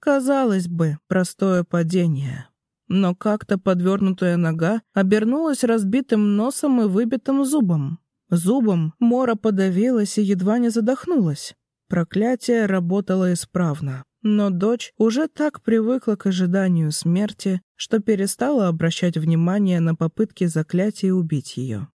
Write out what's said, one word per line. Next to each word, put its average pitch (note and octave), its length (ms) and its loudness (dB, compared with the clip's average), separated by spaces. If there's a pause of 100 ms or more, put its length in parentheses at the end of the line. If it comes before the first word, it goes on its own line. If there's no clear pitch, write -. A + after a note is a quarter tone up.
Казалось C4 600 0
бы, E3 300 -2 (100)
простое F#3 560 0
падение. D#3+ 840 -2 (380)
Но F3+ 300 0
как-то G#3 420 -2
подвернутая F#3 800 0
нога E3 460 0 (120)
обернулась A3 720 0
разбитым G#3+ 720 2
носом B3+ 440 0
и A3 40 2
выбитым A#3 600 0
зубом. F3 540 0 (320)
Зубом F3 680 0
Мора A#3+ 340 2
подавилась G#3 840 0
и G#3 60 2
едва G3+ 360 0
не A#3+ 100 2
задохнулась. A3+ 880 0 (340)
Проклятие A3 760 0
работало F#3+ 680 0
исправно. D3 720 -4 (180)
Но G#3 280 2
дочь G#3 460 -2
уже A3+ 300 2
так D4+ 340 -4
привыкла A3+ 540 0
к - 120 -6
ожиданию F3+ 680 0
смерти, F#3 680 -2 (140)
что - 240 -2
перестала G#3 720 0
обращать E3 480 -2
внимание E3+ 640 0
на E3 160 0
попытки F#3 480 -2
заклятия F3+ 680 -2
убить D#3+ 440 -4
ее. A#2+ 420 -6